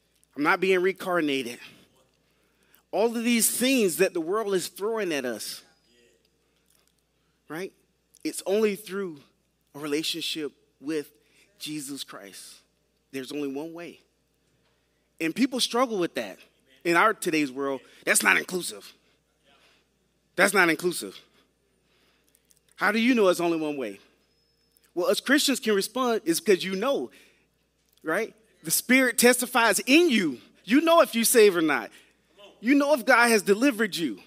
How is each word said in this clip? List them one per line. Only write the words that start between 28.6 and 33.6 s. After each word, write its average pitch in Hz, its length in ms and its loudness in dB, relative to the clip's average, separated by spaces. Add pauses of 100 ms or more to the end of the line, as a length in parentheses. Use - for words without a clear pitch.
The 160 80 -6
Spirit 254 460 2
testifies 240 680 4
in 330 240 6
you. 175 320 0 (220)
You 254 180 2
know 330 200 6
if 240 140 0
you 226 80 0
save 208 320 6
or 170 60 0
not. 135 300 -2 (680)
You 240 160 0
know 285 180 2
if 233 120 -2
God 240 240 4
has 214 140 4
delivered 202 520 2